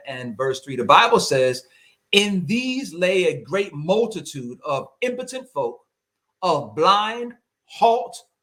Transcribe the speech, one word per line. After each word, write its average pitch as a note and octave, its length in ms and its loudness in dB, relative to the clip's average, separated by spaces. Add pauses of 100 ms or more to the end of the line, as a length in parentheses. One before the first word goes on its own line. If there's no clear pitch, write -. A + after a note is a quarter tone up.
and B2 300 -10
verse C3+ 240 -2
three. C#3 160 -10
The A#2+ 80 -2
Bible G#3+ 340 6
says, C3 460 2 (480)
"In G3+ 320 2
these B3+ 480 -4
lay F3+ 320 0
a C#3+ 180 -2
great F#3+ 300 -4
multitude D3+ 960 -4
of C#3 220 -4 (120)
impotent B3+ 480 -6
folk, B2 320 -6 (640)
of C#3 340 0
blind, G#3+ 560 0 (320)
halt, - 580 0 (200)